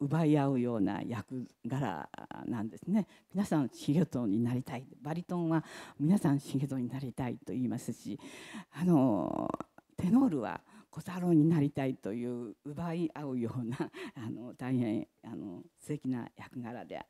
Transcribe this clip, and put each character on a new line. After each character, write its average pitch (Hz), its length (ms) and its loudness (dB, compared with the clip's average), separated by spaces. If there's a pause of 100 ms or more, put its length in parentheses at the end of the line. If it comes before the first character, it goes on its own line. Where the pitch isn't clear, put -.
奪 151 240 2
い 151 140 6
合 139 100 4
う 135 120 2
よ 120 160 0
う 107 40 0
な 98 220 2
役 117 440 -6 (200)
柄 110 420 -2 (380)
な - 160 -2
ん 113 60 -4
で - 100 -12
す - 120 -8
ね。 196 160 2 (260)
皆 196 120 -2
さ 175 140 2
ん 131 100 2
重 - 240 -2 (120)
藤 139 160 -2
に 107 220 2
な 120 120 2
り 123 80 -2
た 131 140 -8
い。 135 100 -10 (160)
バ 147 100 -6
リ 175 100 -4
ト 180 160 -4
ン 165 120 0
は 160 140 2 (360)
皆 165 180 6
さ 151 140 4
ん 143 60 4
重 - 200 -4
藤 135 180 -2
に 123 120 -2
な 127 100 -6
り 131 140 -6
た 127 160 -4
い 120 60 -4
と - 180 -10
言 120 100 -2
い 120 60 0
ま 110 100 -2
す 131 140 -6
し、 - 260 -8 (540)
あ 151 120 -4
の、 127 640 4 (480)
テ 180 140 0
ノ 262 160 8
ー - 40 4
ル 147 100 0
は 95 200 -4 (340)
小 156 60 -10
太 180 200 -6
郎 180 120 4
に 156 160 10
な 165 120 6
り 143 120 2
た 135 140 -2
い 127 100 -2
と - 160 -6
い 120 120 -4
う 120 300 -6 (100)
奪 165 300 -6
い 170 200 0
合 151 100 -8
う 131 160 -2
よ 113 200 -2
う 120 40 -2
な、 123 260 -4 (240)
あ 117 160 -8
の、 120 240 -10
大 127 240 0
変、 110 300 0 (160)
あ 113 100 -12
の、 87 300 -12 (160)
素 - 80 -16
敵 147 200 -6
な 127 280 -4
役 - 260 -12
柄 113 220 -10
で 82 260 -10